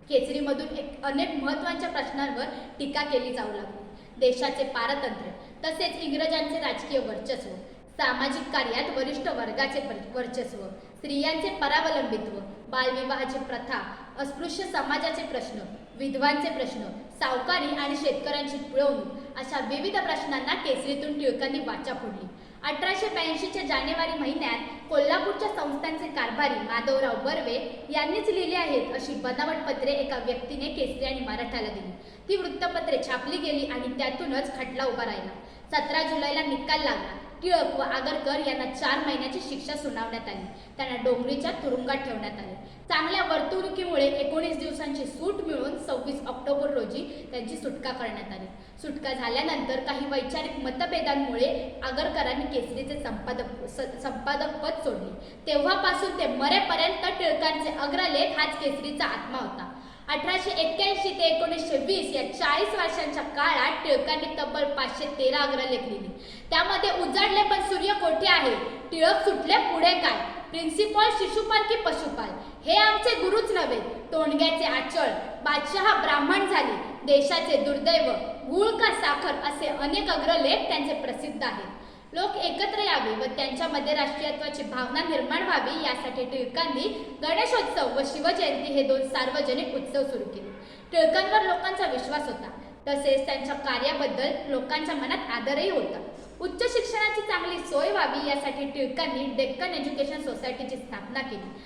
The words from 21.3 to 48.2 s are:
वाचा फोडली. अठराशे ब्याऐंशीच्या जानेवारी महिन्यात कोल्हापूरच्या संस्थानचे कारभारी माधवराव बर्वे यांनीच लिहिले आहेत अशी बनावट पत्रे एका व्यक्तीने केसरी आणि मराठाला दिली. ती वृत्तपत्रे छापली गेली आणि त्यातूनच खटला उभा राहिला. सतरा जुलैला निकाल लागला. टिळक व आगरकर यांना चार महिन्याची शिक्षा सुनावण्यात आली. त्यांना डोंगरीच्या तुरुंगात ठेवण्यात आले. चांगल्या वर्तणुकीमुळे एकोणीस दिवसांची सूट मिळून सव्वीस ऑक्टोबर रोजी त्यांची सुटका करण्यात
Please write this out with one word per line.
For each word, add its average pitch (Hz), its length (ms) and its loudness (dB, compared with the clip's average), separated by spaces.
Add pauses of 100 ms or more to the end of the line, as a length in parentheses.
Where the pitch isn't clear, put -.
वाचा 240 360 -4
फोडली. 190 320 -8 (380)
अठराशे 381 440 0
ब्याऐंशीच्या 330 540 -2
जानेवारी 311 560 0
महिन्यात 277 720 -2
कोल्हापूरच्या 370 600 4
संस्थानचे 320 580 -4
कारभारी 269 480 0
माधवराव 240 600 2
बर्वे 269 760 -4
यांनीच 311 380 0
लिहिले 359 280 0
आहेत 285 380 0
अशी 269 200 -4
बनावट 285 420 -2 (120)
पत्रे 262 220 0
एका 277 260 0
व्यक्तीने 247 480 -4
केसरी 262 400 -2
आणि 262 160 -2
मराठाला 226 480 -4
दिली. 185 240 -8 (360)
ती 392 80 4
वृत्तपत्रे 349 680 0
छापली 262 300 -2
गेली 285 300 0
आणि 247 320 -4
त्यातूनच 269 600 -2
खटला 254 260 -4
उभा 240 200 0
राहिला. 196 280 -6 (400)
सतरा 302 300 2
जुलैला 311 400 0
निकाल 302 380 0
लागला. - 380 -2 (240)
टिळक 339 360 4
व 277 40 0
आगरकर 277 640 0
यांना 262 180 -2
चार 285 420 0
महिन्याची 269 340 -2
शिक्षा 285 340 -6
सुनावण्यात 226 540 -4
आली. 190 180 -8 (300)
त्यांना 254 200 -4
डोंगरीच्या 254 540 2
तुरुंगात 254 440 -2
ठेवण्यात 214 380 -4
आले. 196 220 -10 (340)
चांगल्या 349 360 2
वर्तणुकीमुळे 339 800 2
एकोणीस 302 500 2
दिवसांची 294 480 -4
सूट 339 300 -4
मिळून 302 440 -2
सव्वीस 277 480 -4
ऑक्टोबर 285 440 0
रोजी 254 600 -4
त्यांची 247 260 -6
सुटका 262 340 -6
करण्यात 214 420 -6